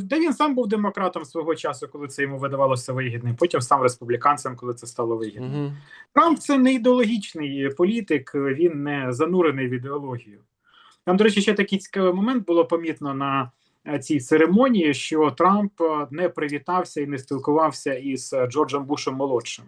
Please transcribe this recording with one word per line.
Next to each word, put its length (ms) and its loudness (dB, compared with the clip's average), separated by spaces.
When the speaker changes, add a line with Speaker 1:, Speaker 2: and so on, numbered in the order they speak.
Speaker 1:
Де 160 -2
він 140 2
сам 220 0
був 120 0
демократом 580 -2
свого 300 -4
часу, 320 -6
коли 200 -12
це 140 -8
йому 160 -2
видавалося 560 0
вигідним, 420 -4
потім 260 2
став 220 2
республіканцем, 720 0
коли 180 -8
це 140 -14
стало 300 -4
вигідним. 340 -8
Speaker 2:
Мгм. 260 -6
Speaker 1:
Трамп — 260 4
це 180 0
не 160 6
ідеологічний 960 0
політик, 680 0
він 480 0
не 260 -4
занурений 580 0
в 40 -6
ідеологію. 680 -8
Там, 120 4
до 60 6
речі, 180 4
ще 120 2
такий 260 -2
цікавий 340 0
момент 320 -2
було 200 4
помітно 480 -4
на, 380 -2
е, 120 -4
цій 200 -2
церемонії, 760 4
що 380 0
Трамп, 500 0
е, 300 0
не 180 -2
привітався 720 -4
і 60 -4
не 100 -6
спілкувався 760 0
із, 400 -6
е, 140 0
Джорджем 380 -2
Бушем 280 -4
молодшим, 540 -4